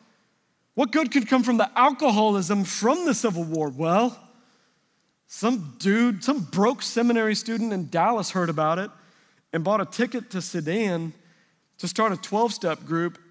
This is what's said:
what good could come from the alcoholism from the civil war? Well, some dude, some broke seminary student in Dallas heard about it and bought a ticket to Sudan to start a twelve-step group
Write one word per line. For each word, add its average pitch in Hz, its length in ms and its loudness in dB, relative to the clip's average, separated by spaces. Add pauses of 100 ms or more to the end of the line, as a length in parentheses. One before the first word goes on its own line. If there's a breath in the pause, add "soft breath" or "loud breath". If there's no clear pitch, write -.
(720 soft breath)
what 240 180 0
good 302 200 0
could 240 180 2
come 262 140 4
from 233 140 2
the 220 120 2 (100)
alcoholism 214 840 2
from 294 400 0
the 285 80 2
civil 175 320 -2
war? 156 240 -2
Well, 170 580 0 (1040 soft breath)
some 202 460 -2
dude, 208 460 2
some 277 160 0
broke 196 420 0
seminary 226 540 2
student 226 360 -4
in 175 200 -4
Dallas 196 400 0
heard 180 180 0
about 160 300 0
it 196 100 -8 (640 soft breath)
and 165 100 -4
bought 208 160 0
a 190 60 -2
ticket - 460 -4
to 185 100 -6
Sudan 170 720 -4 (640 soft breath)
to 185 100 -8
start 220 240 0
a 170 60 -4
twelve-step 208 680 -2
group 165 360 -4 (120)